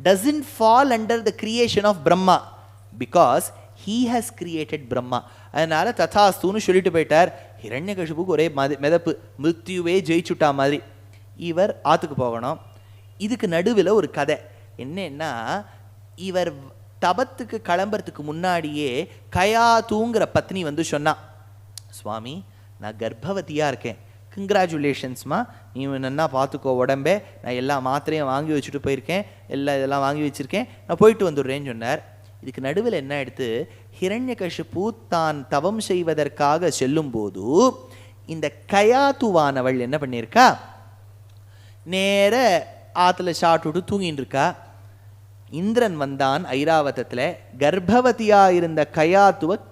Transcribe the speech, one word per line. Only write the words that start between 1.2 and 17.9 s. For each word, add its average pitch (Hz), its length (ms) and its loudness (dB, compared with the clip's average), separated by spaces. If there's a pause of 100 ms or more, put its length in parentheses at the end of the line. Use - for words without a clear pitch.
the 202 100 -2
creation 220 480 0
of 208 200 2
Brahma 180 360 4 (580)
because 135 440 4 (440)
he 214 120 -4 (140)
has 240 100 0 (160)
created 160 420 -8 (100)
Brahma. 123 320 -4 (300)
அதனால 160 380 0
ததாஸ்துன்னு 190 640 2
சொல்லிட்டு 185 340 2
போயிட்டார். 165 420 4 (300)
ஹிரண்யகசிபுக்கு 165 640 -6
ஒரே 165 220 2
மத-, 139 320 -2
மிதப்பு, 160 360 2 (260)
மிருத்யுவே 175 580 -2
ஜெயிச்சுட்டா 160 540 0
மாதிரி. 139 280 0 (540)
இவர் 170 480 -2
ஆத்துக்கு 151 320 2
போகணும். 123 420 -4 (600)
இதுக்கு 220 280 -4
நடுவுல 180 460 2
ஒரு 202 180 2
கதை 147 260 -2 (400)
என்னன்னா, 147 880 -8 (520)
இவர் 180 360 -4 (480)
தபத்துக்கு 214 640 -4
கிளம்புறதுக்கு 190 540 -4